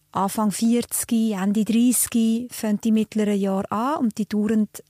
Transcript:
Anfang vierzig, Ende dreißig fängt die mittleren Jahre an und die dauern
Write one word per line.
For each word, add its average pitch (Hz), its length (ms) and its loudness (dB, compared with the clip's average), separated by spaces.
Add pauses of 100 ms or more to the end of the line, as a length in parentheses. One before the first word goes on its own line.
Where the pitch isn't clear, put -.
(120)
Anfang 196 400 0
vierzig, 226 800 0
Ende 196 320 0
dreißig 233 840 2
fängt 214 360 -4
die 220 80 4
mittleren 208 440 0
Jahre 196 320 -2
an 254 280 -2
und 247 200 -2
die 208 80 -2
dauern 214 440 0 (200)